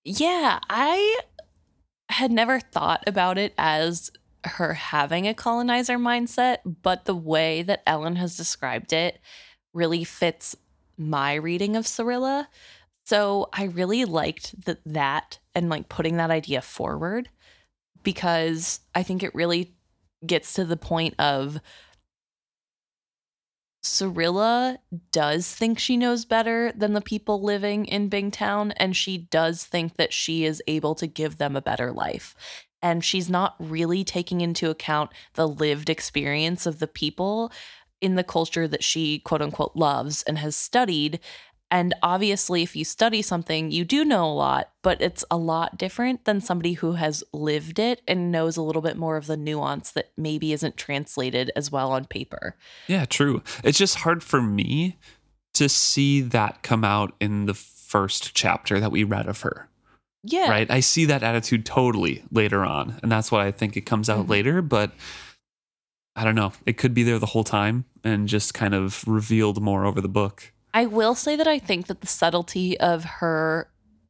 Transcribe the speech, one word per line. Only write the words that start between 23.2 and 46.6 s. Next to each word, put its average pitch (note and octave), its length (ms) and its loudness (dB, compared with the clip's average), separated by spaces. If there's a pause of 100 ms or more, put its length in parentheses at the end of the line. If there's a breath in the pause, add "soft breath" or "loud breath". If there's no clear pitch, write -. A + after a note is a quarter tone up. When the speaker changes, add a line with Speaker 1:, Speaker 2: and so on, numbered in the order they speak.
Speaker 1:
Cirilla G3+ 920 0 (340)
does D3+ 420 0
think A3+ 240 0
she - 180 0
knows A#3+ 280 2
better A#3 500 0
than G#3 180 0
the G#3 80 2
people G#3 400 -2
living G#3 460 0
in G3+ 240 -2
Bingtown, G3+ 680 -2
and F#3 180 2
she F#3+ 200 -2
does E3 480 0
think E3 320 -4
that - 160 0
she D#3+ 320 -2
is D#3 220 -2
able D#3 300 -2
to E3+ 100 -6
give D#3 320 -6
them C#3+ 160 -2
a C3+ 80 -4
better B2 300 -4
life. - 420 -8 (480 loud breath)
And E3+ 220 0
she's F3+ 260 -2
not F3+ 280 0
really E3 460 -2
taking F3 360 -4
into E3+ 300 0
account D3+ 400 -2 (240 loud breath)
the D#3+ 140 2
lived D3+ 400 -2
experience D#3 800 -2
of D#3 140 -4
the D#3 80 -2
people G3+ 640 -4 (480 loud breath)
in F#3 160 2
the F3+ 80 2
culture E3 440 0
that D3+ 160 -4
she, D3+ 360 0
quote D#3 220 0
unquote, D3 340 -2
loves C#3+ 480 0
and D#3 140 -2
has D3+ 180 -4
studied. E3+ 640 0 (480 loud breath)
And F3+ 320 2
obviously, F#3+ 600 2
if F3 140 -4
you D3+ 80 -4
study A3 380 0
something, D#3+ 500 -2
you E3+ 120 0
do C#4 200 2
know G#3+ 220 4
a D#3 80 0
lot, C#3 360 0 (120)
but F3+ 180 2
it's - 320 0
a E3+ 40 0
lot E3 400 -2
different A#3+ 480 -2
than G#3 160 2
somebody F3 340 0